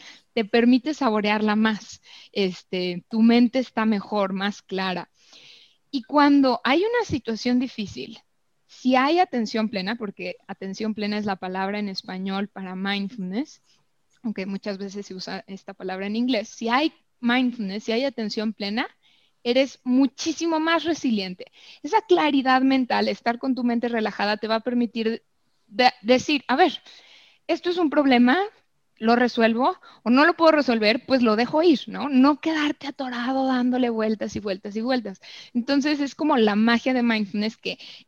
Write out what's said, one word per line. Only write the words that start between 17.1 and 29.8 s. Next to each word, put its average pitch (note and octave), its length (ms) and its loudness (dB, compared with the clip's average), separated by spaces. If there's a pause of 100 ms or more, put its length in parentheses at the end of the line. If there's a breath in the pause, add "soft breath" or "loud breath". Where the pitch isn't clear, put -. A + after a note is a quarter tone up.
mindfulness, A#3 640 -2
si A3 80 -4
hay A#3+ 120 0
atención A3 480 -4
plena, G#3 360 -6 (560)
eres B3+ 400 0
muchísimo D#4 760 0
más D#4+ 240 0
resiliente. A3 680 -4 (300 loud breath)
Esa G#4 200 0
claridad C#4 600 2
mental, B3 460 2
estar A#3 300 -2
con C4+ 160 -2
tu B3 100 -4
mente A#3+ 240 0
relajada, G#3+ 480 -2
te G#3+ 120 -8
va A3 80 0
a A3+ 40 -2
permitir A3+ 600 -2 (460)
de-, A3+ 240 2 (100)
decir, B3+ 460 0
"A A#3+ 80 0
ver, D#4+ 160 4 (760 soft breath)
esto E4+ 240 -2
es F4 80 -2
un E4 120 2
problema, C4+ 480 4 (600)
lo A3+ 160 2
resuelvo, A#3+ 640 2 (280 soft breath)